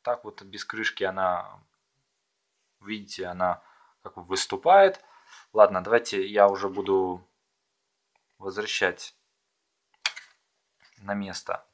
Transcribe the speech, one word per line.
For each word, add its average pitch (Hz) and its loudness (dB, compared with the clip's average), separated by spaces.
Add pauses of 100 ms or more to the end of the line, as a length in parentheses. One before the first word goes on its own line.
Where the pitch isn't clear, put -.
Так 120 -6
вот 107 -18
без 98 -16
крышки 110 -6
она, 92 -4 (1200)
видите, 98 -12
она 90 -2 (400)
как - -18
бы 90 -18
выступает. 165 2 (480)
Ладно, 98 6
давайте 104 0
я 101 6
уже 98 -2
буду 92 -2 (1080)
возвращать 98 -4 (1800)
на 101 -8
место 98 -8